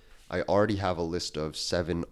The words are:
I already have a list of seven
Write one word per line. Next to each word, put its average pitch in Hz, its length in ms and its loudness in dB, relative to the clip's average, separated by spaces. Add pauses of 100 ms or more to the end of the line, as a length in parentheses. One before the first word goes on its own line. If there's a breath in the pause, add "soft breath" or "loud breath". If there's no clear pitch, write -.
(300 soft breath)
I 90 120 0
already 104 340 4
have 92 200 0
a 85 60 -2
list 85 340 -4
of 76 200 -4
seven 85 560 -2